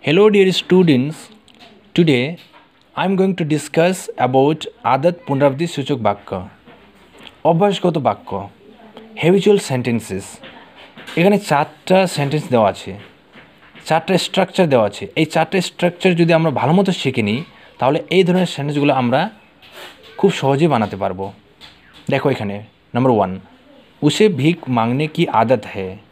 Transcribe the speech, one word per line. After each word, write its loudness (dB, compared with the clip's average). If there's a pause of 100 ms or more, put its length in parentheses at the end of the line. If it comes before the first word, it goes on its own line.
Hello, 4
dear 4
students. 2 (800)
Today, 2 (600)
I -2
am 0
going 0
to -4
discuss -2
about 2 (160)
Adat 0 (120)
Punravdi 0
Suchok -4
Vakha, -4 (960)
Abhashgata 2
Vakha, -4 (720)
habitual 4
sentences। -4 (920)
এখানে 2
চারটা 0
sentence -4
দেওয়া 2
আছে, -8 (840)
চারটা 0
structure -2
দেওয়া 4
আছে। -8 (100)
এই 2
চারটা -2
structure -2
যদি 2
আমরা 2
ভালো 0
মতো 2
শিখে -2
নিই, -2 (340)
তাহলে 0
এই 4
ধরনের 2
সেন্টেন্সগুলো -2
আমরা 0 (880)
খুব 4
সহজেই 2
বানাতে 0
পারবো। -6 (800)
দেখো 0
এখানে -6 (320)
number 2
one, 0 (640)
"উসে 2
ভিক 0 (120)
মাংনে 0
কি -2
আদত 0
হ্যায়?" -10 (160)